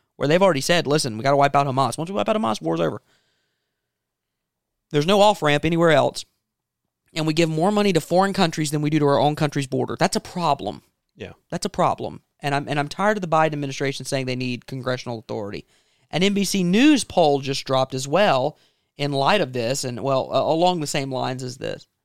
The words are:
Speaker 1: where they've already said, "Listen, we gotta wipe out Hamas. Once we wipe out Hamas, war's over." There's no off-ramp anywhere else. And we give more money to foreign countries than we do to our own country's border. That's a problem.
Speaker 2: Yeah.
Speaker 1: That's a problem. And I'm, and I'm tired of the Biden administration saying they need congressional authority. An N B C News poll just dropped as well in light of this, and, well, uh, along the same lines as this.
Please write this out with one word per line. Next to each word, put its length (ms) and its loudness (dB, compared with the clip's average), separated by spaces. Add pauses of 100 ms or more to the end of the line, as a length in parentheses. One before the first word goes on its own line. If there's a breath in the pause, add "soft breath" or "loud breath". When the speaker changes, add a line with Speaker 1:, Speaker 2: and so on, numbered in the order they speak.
(160)
Speaker 1:
where 120 -2
they've 140 4
already 200 4
said, 240 2
"Listen, 320 0
we 60 -8
gotta 120 4
wipe 180 4
out 120 4
Hamas. 320 0
Once 100 -6
we 80 -6
wipe 120 -2
out 80 0
Hamas, 260 -2
war's 180 -2
over." 220 -4 (1900)
There's 160 0
no 140 4
off-ramp 440 2
anywhere 260 2
else. 340 2 (880)
And 140 -2
we 80 0
give 160 2
more 220 2
money 200 2
to 80 2
foreign 320 2
countries 380 0
than 100 -2
we 100 0
do 100 2
to 60 2
our 120 4
own 160 2
country's 320 -2
border. 320 -4
That's 160 0
a 60 -2
problem. 640 -4 (340)
Speaker 2:
Yeah. 160 -14 (180)
Speaker 1:
That's 160 -6
a 40 -4
problem. 520 -2 (160)
And 160 -4
I'm, 140 -4
and 100 -2
I'm 100 -2
tired 280 0
of 40 -6
the 80 -6
Biden 260 2
administration 500 -4
saying 220 -4
they 100 -4
need 300 -6
congressional 520 -6
authority. 480 -8 (440)
An 120 0
N 120 2
B 100 0
C 180 0
News 400 4
poll 380 2
just 260 -6
dropped 260 0
as 140 -6
well 500 0 (400)
in 140 -4
light 300 2
of 120 -2
this, 300 -2
and, 180 -6
well, 320 -2
uh, 80 2
along 380 2
the 80 -6
same 240 -4
lines 320 -4
as 140 -10
this. 320 -10 (160)